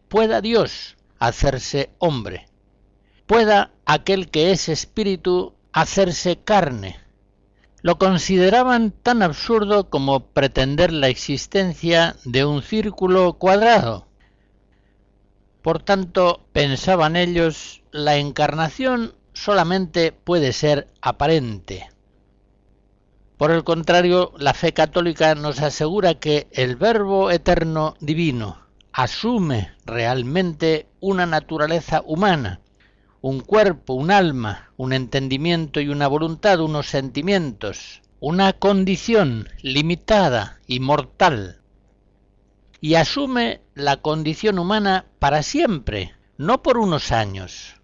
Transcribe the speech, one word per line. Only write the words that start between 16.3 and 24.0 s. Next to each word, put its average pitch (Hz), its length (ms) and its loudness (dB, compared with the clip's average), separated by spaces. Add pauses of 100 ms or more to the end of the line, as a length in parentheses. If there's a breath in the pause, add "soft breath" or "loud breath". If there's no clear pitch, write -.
pensaban 156 640 0
ellos, 170 760 -2
la 147 280 0
encarnación 156 960 -2 (180)
solamente 180 800 0
puede 156 400 0
ser 147 340 0 (140)
aparente. 120 880 -2 (1500)
Por 151 140 2
el 165 140 2
contrario, 175 760 2